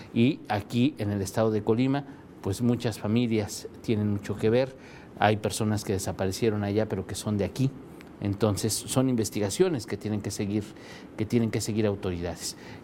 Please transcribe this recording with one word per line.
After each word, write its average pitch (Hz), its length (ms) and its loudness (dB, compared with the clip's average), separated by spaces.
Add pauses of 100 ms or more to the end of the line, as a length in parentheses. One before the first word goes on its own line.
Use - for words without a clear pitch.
(140)
y 120 340 4
aquí 120 480 2
en 104 140 -2
el 101 100 0
estado 110 300 2
de 107 120 0
Colima, 131 440 2 (360)
pues 98 200 -2
muchas 120 380 2
familias 110 680 0 (120)
tienen 104 280 0
mucho 101 280 -2
que 110 140 2
ver, 127 260 2 (420)
hay 104 180 6
personas 104 480 0
que 101 100 0
desaparecieron 98 680 0
allá, 104 260 2
pero 95 160 -4
que - 120 -8
son 104 220 -2
de 98 60 2
aquí, 131 280 0 (480)
entonces 104 520 2
son - 360 2
investigaciones 120 760 2
que 104 120 -6
tienen 104 240 -2
que 98 100 -6
seguir, 101 320 -2 (540)
que 107 100 -2
tienen 117 240 2
que 110 100 0
seguir 107 260 0
autoridades. 90 680 -4 (280)